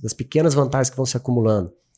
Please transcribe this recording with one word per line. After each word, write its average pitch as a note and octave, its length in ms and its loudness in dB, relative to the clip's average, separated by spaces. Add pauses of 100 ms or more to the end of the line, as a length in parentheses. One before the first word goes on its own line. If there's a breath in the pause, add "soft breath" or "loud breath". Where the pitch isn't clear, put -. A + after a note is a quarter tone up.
das A2+ 100 -6
pequenas D3+ 440 0
vantagens C3 340 0
que - 80 -10
vão C3 80 -2
se - 100 -6
acumulando. A2 560 0 (260 soft breath)